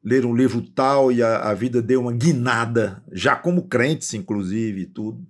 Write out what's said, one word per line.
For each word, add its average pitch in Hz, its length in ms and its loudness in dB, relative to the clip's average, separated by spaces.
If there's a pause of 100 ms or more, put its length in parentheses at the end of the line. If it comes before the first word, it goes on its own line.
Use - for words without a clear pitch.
leram 120 280 2
um 117 40 0
livro 117 280 2
tal 135 500 2
e 117 100 2
a, 113 280 0
a - 20 0
vida 117 300 -2
deu 123 180 2
uma 120 120 -4
guinada, 117 880 0 (100)
já 107 240 0
como 180 300 -2
crentes, 123 480 -2
inclusive, 101 720 -4
tudo. 110 440 -12